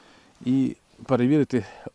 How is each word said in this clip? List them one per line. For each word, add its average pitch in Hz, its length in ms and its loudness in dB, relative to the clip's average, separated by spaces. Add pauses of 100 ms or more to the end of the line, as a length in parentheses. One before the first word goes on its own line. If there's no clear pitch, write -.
(440)
і 127 320 0 (300)
перевірити 127 580 0 (300)